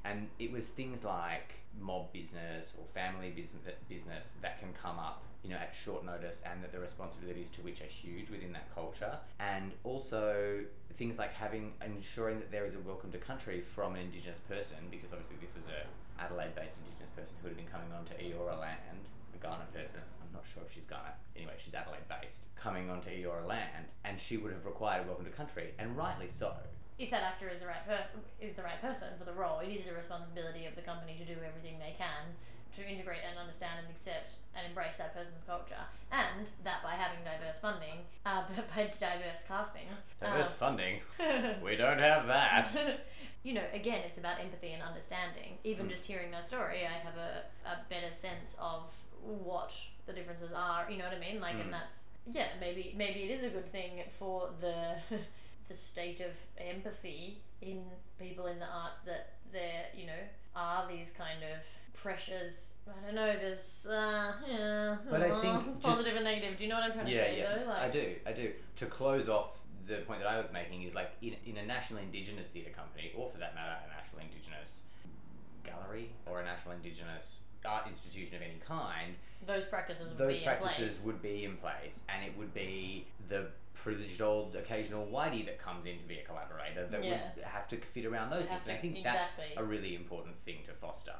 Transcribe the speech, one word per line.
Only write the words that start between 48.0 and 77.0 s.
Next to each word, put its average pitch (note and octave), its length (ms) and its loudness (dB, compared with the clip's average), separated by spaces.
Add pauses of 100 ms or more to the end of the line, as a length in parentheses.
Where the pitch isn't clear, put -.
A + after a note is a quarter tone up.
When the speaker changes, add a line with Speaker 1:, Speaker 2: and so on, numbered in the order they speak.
Speaker 2:
sense E3+ 480 -2
of E3 220 0 (400)
what F#3 480 0 (360)
the F#3+ 60 -4
differences E3+ 400 -4
are, F3 380 4
you G3 80 0
know F3+ 60 0
what F3+ 100 0
I F3+ 60 -2
mean? G3 200 -2
Like, F3 140 0
and G2+ 140 0
Speaker 1:
Mm. - 20 -2
Speaker 2:
that's, - 320 -2 (280)
yeah, A#3 180 2 (120)
maybe, F3+ 380 0
maybe G3+ 240 2
it G3 80 0
is B3+ 140 0
a A#3+ 40 2
good F#3 220 0
thing F3+ 320 -2 (160)
for F#3 320 2 (100)
the, E3+ 360 2 (120)
<laughs> - 600 -4
the - 60 -4
state F3 460 -2
of F3+ 120 0 (260)
empathy F#3 840 -4 (220)
in F#3+ 220 -2 (340)
people F3+ 300 -2
in F3 100 0
the E3+ 80 -2
arts E3+ 400 -2
that - 280 -2 (180)
there, E3+ 420 0
you F3 120 -4
know, E3 160 -2 (340)
are F3 320 4
these E3+ 280 -2
kind D#3+ 280 -2
of D#3 140 -2 (360)
pressures. F3+ 760 -2 (180)
I G3 180 -6
don't G#3 80 0
know, A3 260 6
there's, F#3+ 460 0
uh, G#3+ 460 4 (160)
yeah, G#3+ 480 4 (120)
Speaker 1:
But D#3+ 140 6
I F3+ 80 8
Speaker 2:
uh, G#3+ 100 4
Speaker 1:
think A3+ 180 6
Speaker 2:
it's A#3+ 80 2 (100)
Speaker 1:
just - 60 -4
Speaker 2:
positive A#3 340 6
and A3 80 4
negative. G#3 340 4
Do G#3+ 60 0
you G#3+ 60 2
know A3+ 60 4
what A3+ 80 6
I'm A3+ 80 4
trying A3+ 140 2
to - 60 4
Speaker 1:
Yeah, A2+ 120 8
Speaker 2:
say, G3+ 140 6
Speaker 1:
yeah, G3 240 4
Speaker 2:
though? B3 80 2
Like G3 120 4
Speaker 1:
I B2+ 80 6
do, C#3 240 4 (120)
I A2 60 0
do. A#2 200 0 (240)
To B2 100 0
close C3 420 4
off G#2+ 220 6 (360)
the G#2 100 2 (100)
point G#2 140 -2
that G2 80 4
I A2 100 6
was G#2+ 140 0
making F2+ 300 -2
is, F2+ 120 -2
like, F#2 180 0 (100)
in, A#2 120 0 (120)
in A2 100 -4
a G#2 80 -2
national A#2+ 360 -2
Indigenous F#2+ 480 -4
theatre E2 220 -4
company, D#2 460 -6
or B2+ 140 -2
for E2+ 80 -6
that E2 160 -2
matter, D#2+ 180 -2 (140)
a - 100 -6
national D#2 240 -6
Indigenous D#2 600 -6 (840)
gallery, G2 460 -4 (160)
or F2+ 140 0
a F2 40 0
national F2 300 -2
Indigenous E2 680 -4 (240)